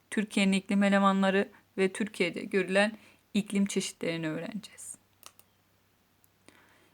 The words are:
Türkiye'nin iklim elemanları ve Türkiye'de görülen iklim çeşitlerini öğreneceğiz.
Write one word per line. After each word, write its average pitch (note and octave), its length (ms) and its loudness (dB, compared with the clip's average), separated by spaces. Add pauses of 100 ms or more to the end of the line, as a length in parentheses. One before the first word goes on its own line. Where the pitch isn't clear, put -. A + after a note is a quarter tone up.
(120)
Türkiye'nin G3+ 400 0
iklim G3+ 320 0
elemanları G3 680 4 (280)
ve F#3+ 160 2
Türkiye'de - 480 -4
görülen G3 560 0 (360)
iklim G3 320 0
çeşitlerini E3 640 -4
öğreneceğiz. - 680 -10 (2000)